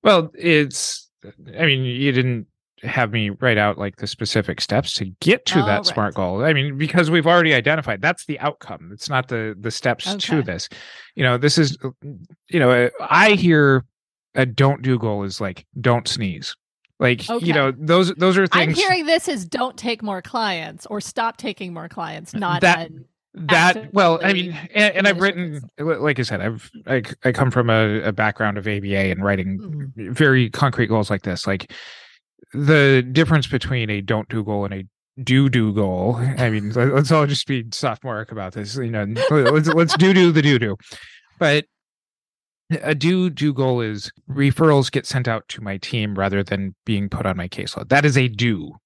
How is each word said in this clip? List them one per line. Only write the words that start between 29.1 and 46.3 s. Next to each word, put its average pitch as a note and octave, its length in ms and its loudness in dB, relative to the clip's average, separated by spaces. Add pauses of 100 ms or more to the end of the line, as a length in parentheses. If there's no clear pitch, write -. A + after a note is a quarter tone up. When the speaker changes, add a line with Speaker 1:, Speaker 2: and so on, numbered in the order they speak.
Speaker 1:
writing F#2+ 360 -2
Speaker 2:
Mm-hmm. C#3 540 -10
Speaker 1:
very C3 380 4
concrete B2+ 360 0
goals G#2+ 220 0
like G2+ 140 -2
this. F2+ 240 -4
Like, G2 240 -4 (840)
the C#3 580 6
difference D#3 340 4
between A#2+ 440 -4
a G#2 100 -2
don't G#2+ 300 -4
do A2+ 120 -4
goal G2+ 220 -4
and G2 100 -6
a F#2+ 100 -10 (380)
do C3 280 4
do A2 240 2
goal, G2 420 0
I B2 340 0
mean, G#2 220 -2
let, B2 220 2
let's C#3 180 2
all D3+ 160 4
just C#3+ 180 -4
be B2 280 -4
sophomoric A2+ 580 -6
about G2 220 -10
this, G#2+ 240 -10
you B2 120 -6
know, G#2+ 160 -4 (240)
let's, D3 380 4
let's E3 300 2
do F#3+ 160 6
do F3 180 8
the D#3 100 4
do C#3 160 4
do. G#2 200 -2 (600)
But D3+ 260 2 (1160)
a D#3 140 0
do F3+ 340 2
do C#3+ 240 -2
goal B2+ 280 0
is G#2+ 300 -8 (180)
referrals C#3 600 4
get - 160 -4
sent B2 220 -4
out A2+ 220 -4
to - 120 -14
my G2+ 160 -8
team G#2+ 400 -4
rather G2 240 0